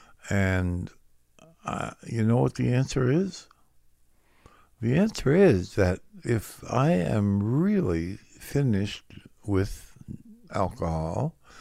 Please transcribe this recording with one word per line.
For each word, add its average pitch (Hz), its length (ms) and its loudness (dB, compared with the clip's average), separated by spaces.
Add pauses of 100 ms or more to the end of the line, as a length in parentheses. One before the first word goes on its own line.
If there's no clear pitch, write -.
(280)
And, 92 640 0 (760)
uh, - 280 -6 (140)
you 113 180 -2
know 117 120 4
what 131 180 2
the 123 180 0
answer 127 380 0
is? 180 380 -2 (1300)
The 120 160 0
answer 190 380 2
is 139 420 4
that 92 240 2 (220)
if - 480 -4
I 131 220 2
am 101 500 2
really 110 760 0 (200)
finished 107 680 -2 (420)
with - 500 -2 (580)
alcohol, 87 840 -4 (240)